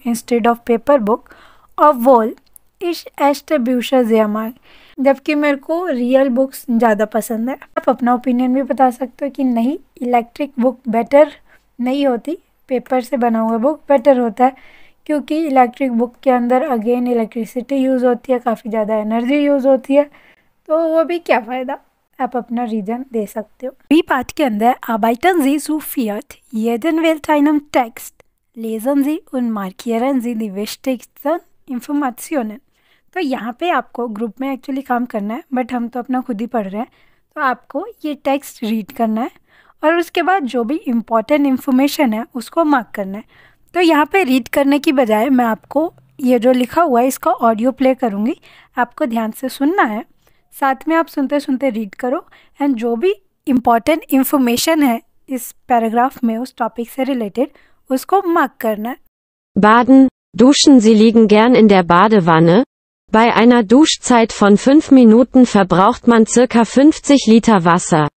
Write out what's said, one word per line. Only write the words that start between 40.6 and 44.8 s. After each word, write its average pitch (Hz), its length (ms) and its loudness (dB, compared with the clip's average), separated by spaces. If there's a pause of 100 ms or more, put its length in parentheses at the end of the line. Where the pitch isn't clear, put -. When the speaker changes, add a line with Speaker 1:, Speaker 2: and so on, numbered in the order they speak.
Speaker 1:
भी 233 120 -4 (120)
इंपॉर्टेंट 233 600 0
इन्फॉर्मेशन 269 640 0
है 226 120 -6 (100)
उसको 262 280 -4
मार्क 285 320 0
करना 196 220 -8
है। 226 60 -16 (500)
तो 339 80 -2
यहाँ 311 300 2
पे 392 120 0
रीड 254 240 0
करने 277 320 0
की 311 120 -2